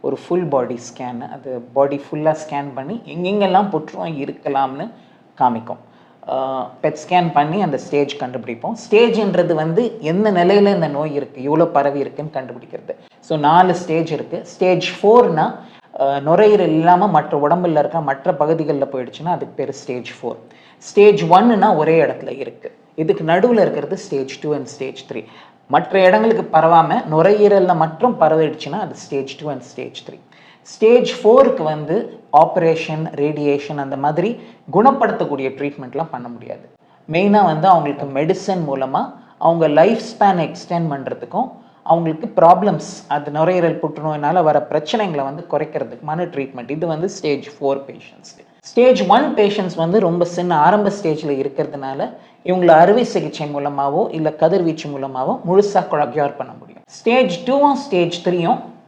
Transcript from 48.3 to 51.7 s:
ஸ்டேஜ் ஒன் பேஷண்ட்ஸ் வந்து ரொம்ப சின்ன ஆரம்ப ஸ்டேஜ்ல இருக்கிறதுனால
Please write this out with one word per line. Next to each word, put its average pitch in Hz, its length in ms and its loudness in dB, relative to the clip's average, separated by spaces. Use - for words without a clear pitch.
ஸ்டேஜ் 240 320 4
ஒன் 285 100 4
பேஷண்ட்ஸ் 202 480 0
வந்து 175 160 2
ரொம்ப 175 260 0
சின்ன 175 260 -4
ஆரம்ப 202 240 4
ஸ்டேஜ்ல 156 420 -4
இருக்கிறதுனால 139 580 -6